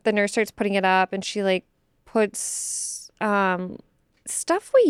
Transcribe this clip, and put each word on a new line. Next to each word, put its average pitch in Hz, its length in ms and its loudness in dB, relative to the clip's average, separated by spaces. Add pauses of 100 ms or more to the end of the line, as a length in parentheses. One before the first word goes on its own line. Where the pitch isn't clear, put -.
the 220 80 2
nurse 202 200 0
starts 214 180 -2
putting 202 240 -2
it 190 100 0
up, 185 300 4
and 190 100 -6
she, - 180 -6
like, 190 220 0 (400)
puts, - 1040 -4 (100)
um, 190 580 -2 (480)
stuff - 480 -4
we 523 160 8